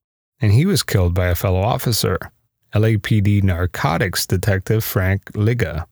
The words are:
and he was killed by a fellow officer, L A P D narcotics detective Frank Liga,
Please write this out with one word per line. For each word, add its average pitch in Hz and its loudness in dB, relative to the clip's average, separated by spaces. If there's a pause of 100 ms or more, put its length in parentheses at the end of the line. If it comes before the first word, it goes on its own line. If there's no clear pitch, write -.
(400)
and 104 2
he 139 4
was 190 2
killed 90 0
by 90 0
a 87 0
fellow 92 0
officer, 113 -2 (560)
L 107 2
A 113 2
P 110 0
D 101 2
narcotics 95 -2
detective 101 0
Frank 95 0 (120)
Liga, 107 -2